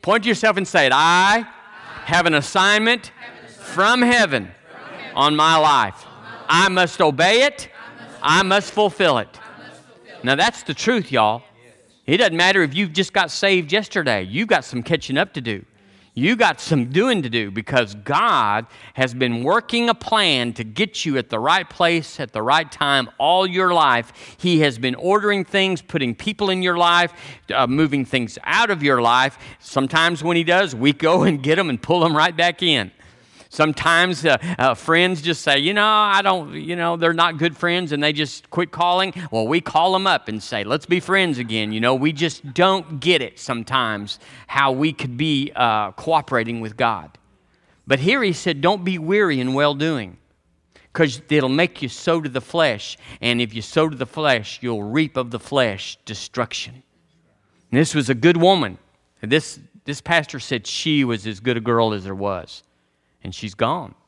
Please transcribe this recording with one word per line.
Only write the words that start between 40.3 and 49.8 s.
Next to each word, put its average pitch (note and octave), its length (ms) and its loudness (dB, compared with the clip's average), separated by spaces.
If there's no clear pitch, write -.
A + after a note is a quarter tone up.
say, G#2 220 -6
"Let's C#3 220 -4
be F3+ 120 0
friends F3 400 0
again." A2 320 -4
You A2 80 -4
know, B2 160 2
we D3 180 0
just D3 400 -6
don't F3 460 0
get D#3 240 2
it - 160 -10
sometimes A2+ 800 -4
how C#3 240 2
we D3 200 -2
could B2+ 240 -10
be, C#3+ 380 -2
uh, G#2+ 380 0
cooperating A#2+ 680 -4
with A2 160 -10
God. G#2 400 -4
But C3+ 140 0
here A#3 240 0
he F#3+ 80 0
said, D#3 280 -4
"Don't F3+ 220 0
be F3+ 160 -4
weary E3+ 400 0
in C3 160 -2
well-doing, C#3+ 640 -2